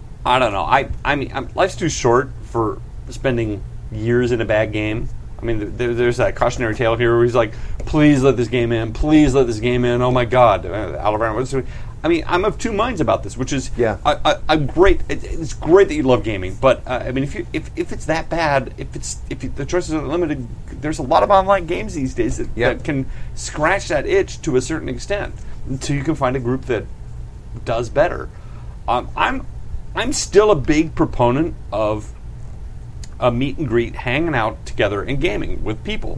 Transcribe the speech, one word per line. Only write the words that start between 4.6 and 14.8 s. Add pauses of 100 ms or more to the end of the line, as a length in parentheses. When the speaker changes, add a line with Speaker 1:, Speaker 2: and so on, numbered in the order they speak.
Speaker 1:
game. (320)
I
mean,
th-,
there,
there's
that
cautionary
tale
here
where
he's
like, (260)
"Please
let
this
game
in.
Please
let
this
game
in.
Oh
my
God."
Uh,
Alabama,
what's
the, (380)
I
mean,
I'm
of
two
minds
about
this,
which
is,
Speaker 2:
Yeah.
Speaker 1:
I,
I, (140)
I'm
great.